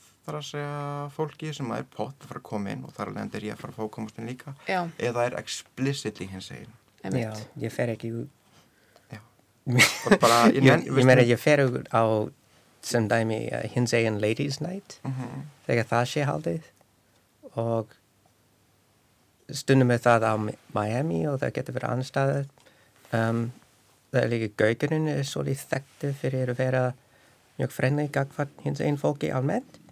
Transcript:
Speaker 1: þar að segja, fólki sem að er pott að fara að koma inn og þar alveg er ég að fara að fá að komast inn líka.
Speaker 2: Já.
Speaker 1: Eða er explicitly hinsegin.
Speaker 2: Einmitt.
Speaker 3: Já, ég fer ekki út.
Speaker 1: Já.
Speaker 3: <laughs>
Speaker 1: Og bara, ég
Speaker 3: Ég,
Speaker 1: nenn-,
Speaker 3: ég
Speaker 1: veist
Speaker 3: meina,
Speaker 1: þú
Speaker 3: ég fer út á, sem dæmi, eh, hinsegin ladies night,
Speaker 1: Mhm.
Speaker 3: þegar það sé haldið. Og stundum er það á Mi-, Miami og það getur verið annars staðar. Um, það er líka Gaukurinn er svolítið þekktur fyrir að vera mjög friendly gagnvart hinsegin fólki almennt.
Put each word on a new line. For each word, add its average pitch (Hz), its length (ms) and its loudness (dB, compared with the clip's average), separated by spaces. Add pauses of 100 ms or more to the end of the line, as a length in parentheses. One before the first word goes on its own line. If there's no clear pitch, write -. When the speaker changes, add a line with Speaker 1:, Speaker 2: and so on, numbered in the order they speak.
(280)
Speaker 1:
þar 151 80 -8
að 147 80 -8
segja, 143 680 -8
fólki 156 440 -6
sem 139 120 -8
að 113 120 -4
er 123 40 -8
pott 127 360 -10
að - 80 -20
fara - 120 -12
að - 40 -20
koma 101 280 -6
inn - 120 -10
og - 100 -18
þar 101 140 -8
alveg 104 280 -8
er 107 60 -8
ég 104 120 -8
að - 60 -14
fara - 120 -12
að - 60 -18
fá 110 80 -6
að 107 60 -8
komast 110 280 -12
inn 113 80 -10
líka. 127 280 -12 (120)
Speaker 2:
Já. 180 300 -2
Speaker 1:
Eða 120 300 -2
er - 100 -6
explicitly - 920 -6
hinsegin. 95 400 -14 (360)
Speaker 2:
Einmitt. 131 200 -2
Speaker 3:
Já, 110 240 -10 (140)
ég 113 100 -6
fer 120 240 -2
ekki 113 160 -8
út. 117 160 -8 (840)
Speaker 1:
Já. 107 100 -16 (480)
Speaker 3:
<laughs> - 440 4
Speaker 1:
Og 190 80 8
bara, 117 320 8
ég - 40 4
Speaker 3:
Ég, 131 80 4
Speaker 1:
nenn-, 143 220 8
Speaker 3:
ég - 60 -6
Speaker 1:
veist 131 140 6
Speaker 3:
meina, 127 160 10
Speaker 1:
þú 120 100 6
Speaker 3:
ég 117 80 4
fer 151 180 4 (100)
út 127 260 -4
á, 110 380 2 (500)
sem 113 260 0
dæmi, 113 440 0
eh, 117 180 -6
hinsegin 117 500 0
ladies 113 400 -2
night, 185 460 -10
Speaker 1:
Mhm. 131 400 -8 (220)
Speaker 3:
þegar 120 200 2
það 120 200 0
sé 147 180 -2
haldið. 156 360 -4 (960)
Og 113 320 -2 (1600)
stundum 135 420 4
er 120 120 2
það 117 240 6
á 110 100 2
Mi-, 107 200 -4 (160)
Miami 127 540 -2
og 139 140 -2
það 127 120 -2
getur 127 240 -6
verið - 160 -4
annars 131 180 -4
staðar. 139 360 0 (640)
Um, 113 280 0 (760)
það 123 100 2
er 117 80 -2
líka 113 260 -2
Gaukurinn 147 520 2
er 143 140 -2
svolítið 139 460 -4
þekktur 139 440 -6
fyrir 131 400 -2
að 123 60 -6
vera 131 240 2 (760)
mjög 127 120 -2
friendly 143 360 0
gagnvart 139 460 -4 (100)
hinsegin 143 360 -2
fólki 147 340 -2
almennt. 151 460 -2 (120)